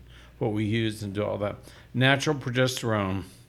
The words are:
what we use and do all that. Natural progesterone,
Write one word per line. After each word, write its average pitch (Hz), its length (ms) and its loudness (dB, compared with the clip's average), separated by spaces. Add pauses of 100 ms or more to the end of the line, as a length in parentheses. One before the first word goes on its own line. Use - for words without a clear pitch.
(380)
what 120 140 -2
we 107 140 0
use 107 360 -2
and 104 100 -6
do 101 140 -2
all 101 140 -2
that. 101 160 -2 (400)
Natural 135 400 4
progesterone, 117 880 0 (260)